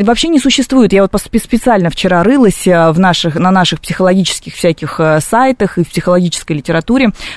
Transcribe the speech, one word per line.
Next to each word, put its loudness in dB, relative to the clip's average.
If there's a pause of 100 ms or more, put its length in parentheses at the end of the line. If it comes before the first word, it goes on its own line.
вообще 0
не 2
существует, 2
я 4
вот 0
пос-, -4
спе-, -2
специально 0
вчера 0
рылась, 2
а, 4
в 0
наших, 0
на 0
наших 0
психологических -2
всяких, -4
э, 2
сайтах 0
и 2
в -10
психологической -2
литературе. 0 (260)